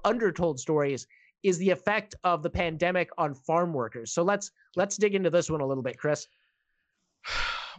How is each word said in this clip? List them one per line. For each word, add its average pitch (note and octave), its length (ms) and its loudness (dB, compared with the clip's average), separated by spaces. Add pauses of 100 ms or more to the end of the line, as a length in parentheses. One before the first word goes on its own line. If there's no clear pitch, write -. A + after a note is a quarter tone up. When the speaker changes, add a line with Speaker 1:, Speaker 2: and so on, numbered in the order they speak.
Speaker 1:
undertold F3+ 540 0
stories, C#3+ 480 0 (360)
is F#3 140 4
the F#3+ 120 2
effect G3+ 540 0
of E3+ 200 2
the E3+ 60 -2
pandemic F3 680 0
on D3+ 160 0
farm E3 400 0
workers. A#2 380 -6
So E3+ 120 0
let's, G3+ 280 0 (240)
let's G3 220 0
dig G3+ 180 2
into F#3+ 140 2
this E3 200 2
one D3+ 120 -2
a C3+ 40 -2
little C3+ 180 -2
bit, A#2+ 140 -6
Chris. D3 300 -2 (960)
Speaker 2:
<sighs> - 140 -6 (420)